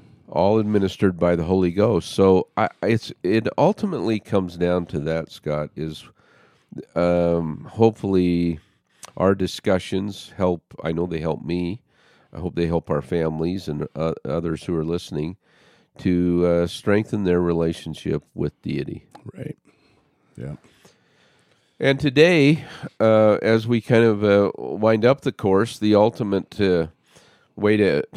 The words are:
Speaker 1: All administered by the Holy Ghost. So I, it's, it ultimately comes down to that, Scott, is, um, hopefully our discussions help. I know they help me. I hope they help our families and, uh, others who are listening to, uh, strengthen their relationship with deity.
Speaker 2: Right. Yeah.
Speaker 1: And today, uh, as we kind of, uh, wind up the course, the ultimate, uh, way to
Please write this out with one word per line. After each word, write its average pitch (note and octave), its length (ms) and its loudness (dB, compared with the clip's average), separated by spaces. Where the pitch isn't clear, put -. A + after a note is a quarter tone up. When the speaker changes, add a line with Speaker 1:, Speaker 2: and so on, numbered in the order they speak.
Speaker 1:
All G2 320 2
administered G2 580 0
by F2 160 2
the E2+ 100 0
Holy F2+ 280 2
Ghost. G2+ 400 0
So F#2+ 340 4
I, G#2+ 120 0
it's, A2 280 -2
it G#2+ 240 0
ultimately C3 600 -2
comes F2+ 360 -2
down F2 300 0
to D#2+ 140 -6
that, D#2+ 320 -4
Scott, D2 420 -6
is, D#2 300 -10
um, E2+ 760 0
hopefully F2+ 880 0
our F#2+ 180 2
discussions F#2+ 1000 -4
help. F2+ 260 -2
I E2 80 -4
know E2+ 140 -4
they E2+ 140 -6
help D#2+ 240 -6
me. F2 380 -4
I - 60 -14
hope F2 160 -8
they E2+ 140 0
help E2 220 -2
our D2 120 -2
families E2 640 -4
and, D2 300 -6
uh, D#2+ 160 -4
others E2 400 -4
who F2 120 -4
are D#2+ 80 -2
listening E2 520 -6
to, F2 480 2
uh, E2+ 220 2
strengthen G#2 560 -2
their F2+ 160 2
relationship E2 840 -2
with D2 280 -6
deity. - 440 -8
Speaker 2:
Right. - 240 -14
Yeah. C#2+ 180 -14
Speaker 1:
And C#3 200 0
today, D3+ 680 4
uh, A2 420 6
as A2 240 2
we A#2 140 0
kind A#2 240 4
of, G#2+ 180 2
uh, G2+ 340 4
wind G#2 480 0
up C3+ 180 2
the C3+ 100 -4
course, G2 460 0
the G#2+ 160 2
ultimate, G#2 680 0
uh, F2 280 2
way G#2 200 2
to F2 260 2